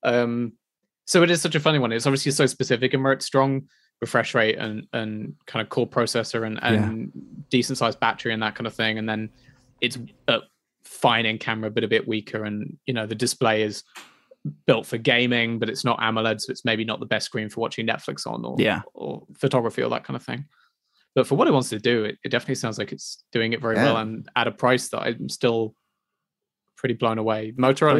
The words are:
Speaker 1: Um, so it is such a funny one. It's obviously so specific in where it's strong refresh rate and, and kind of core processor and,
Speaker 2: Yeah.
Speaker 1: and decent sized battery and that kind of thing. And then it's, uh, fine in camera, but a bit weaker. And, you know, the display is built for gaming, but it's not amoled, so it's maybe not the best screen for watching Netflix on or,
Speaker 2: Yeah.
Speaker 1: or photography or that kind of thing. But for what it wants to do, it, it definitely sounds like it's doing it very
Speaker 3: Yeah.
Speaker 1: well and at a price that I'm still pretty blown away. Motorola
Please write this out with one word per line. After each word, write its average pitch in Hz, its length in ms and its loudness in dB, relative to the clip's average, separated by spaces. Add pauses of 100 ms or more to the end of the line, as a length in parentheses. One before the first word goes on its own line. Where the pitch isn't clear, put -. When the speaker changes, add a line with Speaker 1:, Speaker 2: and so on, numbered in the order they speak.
Speaker 1:
Um, 120 480 0 (540)
so 175 160 6
it 170 80 6
is 170 100 2
such 160 140 -2
a 156 60 2
funny 151 180 4
one. 123 120 2
It's 117 160 0
obviously 139 260 2
so 147 120 4
specific 127 480 0
in 131 100 2
where 135 120 4
it's 131 100 -8
strong 135 380 2 (400)
refresh 117 320 0
rate 110 240 4
and, 107 340 -6
and 110 400 -6 (140)
kind 113 160 -4
of 107 80 -8
core 117 180 0
processor 113 580 0
and, 110 160 -6
Speaker 2:
Yeah. 107 240 4
Speaker 1:
and 110 240 -6 (380)
decent 127 300 2
sized 113 200 0
battery 113 360 0
and 110 80 -4
that 107 140 -2
kind 117 100 -6
of 110 80 -8
thing. 110 240 0
And 110 100 -4
then 110 220 -4 (500)
it's, 123 180 -2 (300)
uh, 117 120 4 (440)
fine 117 400 2
in 110 140 0
camera, 110 320 -4
but 113 120 0
a 107 60 -2
bit 110 180 2
weaker. 107 380 -4
And, 107 320 -6 (100)
you 135 60 -2
know, 113 140 -2
the 113 80 -6
display 110 480 0
is 107 220 -2 (840)
built - 200 4
for 117 120 -4
gaming, 120 600 2
but 110 120 -2
it's - 140 -6
not 120 140 2
amoled, 113 440 0
so - 80 -8
it's - 140 -8
maybe 110 200 0
not 110 160 -4
the 110 60 -8
best 110 200 0
screen 107 220 -6
for 113 140 -6
watching 113 240 -4
Netflix - 400 -4
on - 180 -6
or, - 140 -8
Speaker 2:
Yeah. 107 240 2 (100)
Speaker 1:
or - 420 -10
photography 127 480 0
or 120 80 0
that 120 140 -4
kind 131 100 -10
of 127 80 -10
thing. 127 220 -8 (680)
But 131 120 2
for - 80 0
what 240 140 4
it 277 40 4
wants 131 180 2
to 107 100 -6
do, 120 240 2
it, 110 180 -6
it - 60 -8
definitely 123 280 -2
sounds 113 220 -6
like 107 140 -6
it's - 400 -14
doing 113 200 0
it 117 80 -4
very 113 160 0
Speaker 3:
Yeah. 117 100 4
Speaker 1:
well 113 100 4
and 110 400 -6
at 120 100 2
a 113 60 -2
price 123 380 2
that - 100 -4
I'm 127 280 -4
still 113 460 0 (1000)
pretty 120 180 -2
blown 113 240 0
away. 110 400 -2
Motorola 135 420 6